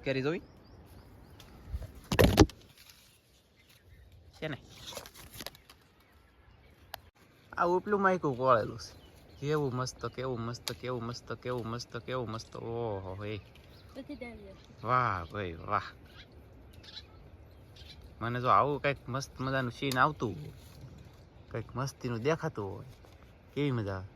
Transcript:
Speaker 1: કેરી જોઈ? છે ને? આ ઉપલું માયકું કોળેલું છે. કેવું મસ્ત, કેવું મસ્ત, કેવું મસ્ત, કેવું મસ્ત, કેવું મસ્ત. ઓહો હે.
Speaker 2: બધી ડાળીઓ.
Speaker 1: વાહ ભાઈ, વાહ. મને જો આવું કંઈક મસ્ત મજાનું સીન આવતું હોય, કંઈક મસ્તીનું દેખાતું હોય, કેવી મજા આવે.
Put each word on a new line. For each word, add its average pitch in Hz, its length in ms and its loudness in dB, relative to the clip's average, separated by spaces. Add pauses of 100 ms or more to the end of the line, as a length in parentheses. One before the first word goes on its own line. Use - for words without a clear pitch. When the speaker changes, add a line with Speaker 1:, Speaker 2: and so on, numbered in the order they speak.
Speaker 1:
કેરી 131 180 0
જોઈ? 160 200 0 (4000)
છે 156 80 -6
ને? 147 100 -6 (3000)
આ 175 80 4
ઉપલું 185 360 4
માયકું 175 360 4
કોળેલું 117 420 4
છે. - 140 -14 (460)
કેવું 143 360 0
મસ્ત, 127 320 -4
કેવું 127 340 -4
મસ્ત, 117 320 -6
કેવું 123 300 -4
મસ્ત, 120 300 -8
કેવું 123 340 -4
મસ્ત, 120 300 -6
કેવું 123 320 -4
મસ્ત. 113 260 -10
ઓહો 110 600 -4
હે. 104 220 -6 (580)
Speaker 2:
બધી 269 200 -12
ડાળીઓ. 220 380 -14 (300)
Speaker 1:
વાહ 110 420 2
ભાઈ, 92 280 -6 (140)
વાહ. 101 200 0 (2250)
મને 120 200 -2
જો 127 80 2
આવું 123 320 6
કંઈક 139 280 -2
મસ્ત 135 300 -4
મજાનું 131 320 0
સીન 131 280 -2
આવતું 135 360 4
હોય, 76 180 -10 (1000)
કંઈક 113 240 -8
મસ્તીનું 120 480 -4
દેખાતું 151 500 0
હોય, - 180 -12 (600)
કેવી 143 180 0
મજા 101 240 0
આવે. 95 200 -8